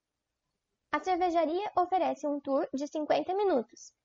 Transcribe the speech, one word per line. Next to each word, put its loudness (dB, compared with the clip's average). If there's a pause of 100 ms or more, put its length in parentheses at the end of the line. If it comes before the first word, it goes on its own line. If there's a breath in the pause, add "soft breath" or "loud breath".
(920)
A -2
cervejaria 0
oferece 0
um -2
tour 0
de -4
cinquenta 0
minutos. -2 (100)